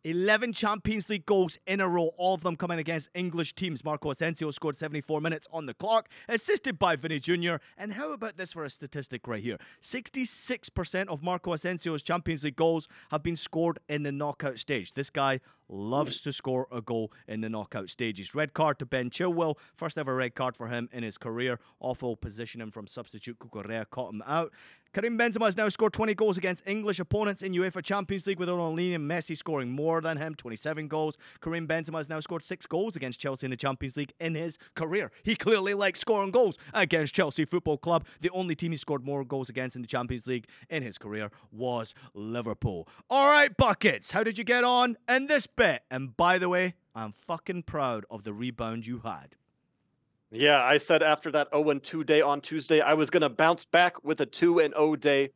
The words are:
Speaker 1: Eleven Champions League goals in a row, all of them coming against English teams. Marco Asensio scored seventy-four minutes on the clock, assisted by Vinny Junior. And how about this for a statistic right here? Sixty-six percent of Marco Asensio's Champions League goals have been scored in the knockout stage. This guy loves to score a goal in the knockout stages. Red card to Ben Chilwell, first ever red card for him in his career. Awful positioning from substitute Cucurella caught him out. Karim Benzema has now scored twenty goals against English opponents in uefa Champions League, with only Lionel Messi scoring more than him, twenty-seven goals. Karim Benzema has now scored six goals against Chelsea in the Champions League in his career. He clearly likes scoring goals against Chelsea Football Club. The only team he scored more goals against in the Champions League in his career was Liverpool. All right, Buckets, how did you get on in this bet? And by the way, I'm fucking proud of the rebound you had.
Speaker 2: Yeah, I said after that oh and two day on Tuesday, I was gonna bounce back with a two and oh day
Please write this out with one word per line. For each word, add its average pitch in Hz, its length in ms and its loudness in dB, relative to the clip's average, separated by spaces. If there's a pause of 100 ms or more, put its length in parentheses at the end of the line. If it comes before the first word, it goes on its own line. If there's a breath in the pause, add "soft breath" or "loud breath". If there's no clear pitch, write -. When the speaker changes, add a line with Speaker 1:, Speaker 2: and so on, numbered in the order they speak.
Speaker 1:
Eleven 202 520 2
Champions 214 560 -2
League 196 160 -4
goals 190 400 2
in 190 120 0
a 190 80 2
row, 170 300 2
all 180 160 2
of 170 80 0
them 170 160 -2
coming 170 220 -4
against 160 360 -4
English 170 400 -2
teams. 165 300 -6
Marco 151 260 -4
Asensio 156 400 -2
scored 147 240 -4
seventy-four 151 460 -4
minutes 160 320 -4
on 160 140 -8
the 117 80 -10
clock, 220 340 0 (180 loud breath)
assisted 233 520 -2
by 170 180 4
Vinny 156 240 -4
Junior. 170 400 0 (160 soft breath)
And 202 160 -10
how 294 200 -6
about 202 260 -10
this 185 160 -10
for 160 100 -8
a 135 60 -8
statistic 131 580 -10
right 107 140 -4
here? 107 160 -4 (240 loud breath)
Sixty-six - 880 -6
percent 185 400 -4
of 147 120 -6
Marco 180 300 -2
Asensio's 165 480 -4
Champions 160 440 -2
League 143 120 -4
goals 165 320 4 (220 soft breath)
have 147 120 -2
been 170 140 -2
scored 165 420 -2 (120)
in 147 120 -2
the 143 100 -4
knockout 139 460 -4
stage. 117 360 -4
This 139 160 -6
guy 135 300 0 (280 soft breath)
loves 123 540 -2
to 143 100 -6
score 131 400 -2
a 120 80 -6
goal 110 320 -4 (160 soft breath)
in 110 140 -6
the 110 80 -4
knockout 104 400 -8
stages. 104 440 -6
Red 151 200 -2
card 156 240 0
to 131 80 -8
Ben 127 240 -2
Chilwell, 170 460 0 (200 soft breath)
first 156 220 -8
ever 135 180 -2
red 127 180 -2
card 127 220 -4
for 113 120 -8
him 120 240 -4
in 123 100 -8
his 110 160 -8
career. 120 420 -4 (180 soft breath)
Awful 123 380 -4
positioning 110 540 -10
from 104 160 -14
substitute 117 520 -14
Cucurella 110 500 -8
caught 113 260 -8
him 104 120 -8
out. 156 240 -2 (420 soft breath)
Karim 226 240 -2
Benzema 226 280 2
has 190 120 4
now 214 120 2
scored 214 240 2
twenty 220 220 2
goals 202 220 4
against 185 300 -2
English 208 320 -2
opponents 202 440 -2
in 190 100 -4
uefa 180 320 0
Champions 196 420 -2
League, 190 140 -2
with 175 80 0
only 175 420 0
Lionel 160 160 -2
Messi 160 300 -4
scoring 135 340 -4
more 160 300 0
than 160 160 -2
him, 156 180 -6
twenty-seven 151 540 -6
goals. 156 280 -2 (240 loud breath)
Karim 165 280 -4
Benzema 160 300 -2
has 147 100 -6
now 156 100 -6
scored 165 240 -6
six - 240 -10
goals 185 300 -2
against 131 240 -8
Chelsea 135 260 -4
in 131 60 -4
the 123 40 -6
Champions 135 400 -4
League 143 220 -6
in 165 160 -4
his 160 240 -6 (160 soft breath)
career. 160 380 -4 (100)
He 214 140 0
clearly 202 380 2
likes 202 260 0
scoring 196 320 2
goals 226 260 4 (160 loud breath)
against 160 400 2
Chelsea 156 300 2
Football 160 340 0
Club. 165 260 2 (160 soft breath)
The 170 100 0
only 180 260 -2
team 170 160 -2
he 147 60 -6
scored 135 280 -4
more 139 180 -2
goals 131 240 -4
against 127 280 -6
in 127 60 -8
the 113 60 -12
Champions 123 380 -4
League 123 220 -4 (200 soft breath)
in 156 140 -4
his 107 160 -10
career 104 320 -6 (220 soft breath)
was 117 420 -4 (180 soft breath)
Liverpool. 107 760 -4 (200 soft breath)
All 277 220 6
right, 285 260 6
Buckets, 202 540 4
how 208 140 2
did 220 140 -2
you 226 60 -6
get 247 200 4
on 247 320 4 (120)
in 262 200 2
this 294 180 4
bet? 165 420 2
And 131 280 -6
by 180 220 6
the 180 100 2
way, 180 260 2 (220)
I'm 110 160 -8
fucking 175 500 -8
proud 123 480 -2
of 104 140 -12
the 107 80 -6
rebound 113 560 -6
you 120 160 -8
had. 80 320 -10 (960)
Speaker 2:
Yeah, 139 300 6
I 139 160 6
said 160 240 4
after 151 300 2
that 147 200 2
oh 151 180 4
and 139 120 0
two 160 220 -6
day 151 160 6
on 143 200 4
Tuesday, 151 400 2
I 147 140 6
was 156 160 4
gonna 156 180 4
bounce 160 360 4
back 175 400 4
with 151 160 0
a 135 60 4
two 170 340 4
and 151 160 4
oh 156 180 4
day 139 420 4